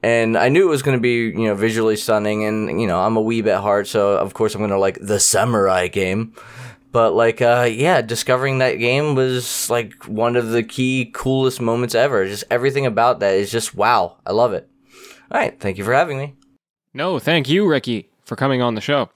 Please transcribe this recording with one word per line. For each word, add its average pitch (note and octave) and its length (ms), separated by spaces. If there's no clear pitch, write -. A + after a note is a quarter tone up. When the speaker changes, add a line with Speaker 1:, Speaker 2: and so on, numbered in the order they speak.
Speaker 1:
And A2+ 360
I F#2+ 100
knew E3 180
it F3 60
was C#3+ 100
gonna C3+ 180
be, A#2+ 160
you A2+ 320
know, G#2 80
visually A2 420
stunning, G#2+ 480
and, G#2+ 340
you A2+ 80
know, F2+ 140
I'm A2 160
a A2 60
weeb A2+ 240
at G2 120
heart, G3+ 280
so G3+ 280
of G3 180
course - 220
I'm G2+ 60
gonna G2+ 180
like G2 220
the G2+ 180
samurai G2 720
game. G2+ 440
But, A2+ 220
like, A#2 280
uh, A#2+ 280
yeah, C3+ 320
discovering B2+ 580
that C3 160
game C3+ 400
was, B2+ 540
like, A#2 360
one A#2 320
of A#2 140
the A#2 120
key B2+ 500
coolest C3 460
moments A#2 340
ever. A#2 320
Just G2+ 240
everything C3+ 360
about A#2 340
that G2 160
is G2 160
just, - 240
wow, G2+ 400
I - 60
love A2 220
it. - 160
All - 80
right, - 220
thank F#2+ 180
you G2+ 60
for G#2+ 80
having C#3+ 260
me. C#3 180
Speaker 2:
No, D#3 260
thank D3 300
you, F#3+ 180
Ricky, B2 440
for - 140
coming C3+ 240
on A#2+ 140
the G#2+ 60
show. C#3+ 340